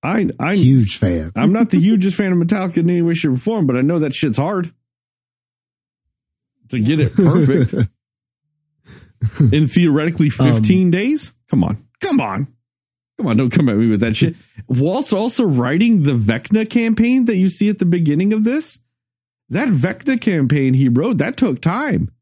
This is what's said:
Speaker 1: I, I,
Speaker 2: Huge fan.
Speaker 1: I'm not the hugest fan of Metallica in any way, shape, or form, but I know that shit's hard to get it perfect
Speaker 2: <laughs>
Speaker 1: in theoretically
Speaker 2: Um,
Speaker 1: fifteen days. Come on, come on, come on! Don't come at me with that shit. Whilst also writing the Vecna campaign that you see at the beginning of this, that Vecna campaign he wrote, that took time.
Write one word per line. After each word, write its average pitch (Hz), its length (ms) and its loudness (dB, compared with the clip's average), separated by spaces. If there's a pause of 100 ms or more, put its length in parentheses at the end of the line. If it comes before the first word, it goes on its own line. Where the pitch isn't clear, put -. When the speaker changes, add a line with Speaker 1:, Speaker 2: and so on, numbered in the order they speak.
Speaker 1:
I, 190 260 -2 (100)
I, 170 180 -2
Speaker 2:
Huge 127 400 2
fan. 85 400 -2
Speaker 1:
I'm 170 160 2
not 226 180 0
the 185 80 2
hugest 190 380 2
fan 196 160 -2
of 180 60 2
Metallica 180 400 -2
in 165 100 0
any 175 140 0
way, 170 120 0
shape, 160 180 -2
or 127 40 0
form, 208 300 -2
but 127 100 0
I 127 60 0
know 165 160 0
that 151 160 -4
shit's 135 240 -2
hard 175 340 -4 (2000)
to 123 100 -4
get 143 200 0
it 131 140 -2
perfect 156 600 2
Speaker 2:
<laughs> - 1800 -6
Speaker 1:
in 147 140 2
theoretically 156 720 2
Speaker 2:
Um, 123 160 4
Speaker 1:
fifteen 175 360 2
days. 226 440 -2 (160)
Come - 120 2
on, 85 140 -4 (240)
come 330 180 0
on, 107 300 -4 (680)
come 214 80 -6
on! 117 100 0
Don't 127 140 2
come 143 180 2
at 107 80 0
me 113 140 2
with 107 100 0
that 113 160 0
shit. 165 200 -2 (320)
Whilst 160 440 -2
also 226 320 0
writing 165 600 2
the 139 100 2
Vecna 117 540 0
campaign 233 580 0
that 226 100 0
you 185 140 2
see 208 180 0
at 208 100 -2
the 196 60 0
beginning 170 480 0
of 220 120 -2
this, 277 360 -4 (720)
that 254 180 -2
Vecna 196 500 -2
campaign 139 540 0
he 131 160 2
wrote, 165 300 0
that 190 180 -2
took 165 240 0
time. 226 500 -2 (120)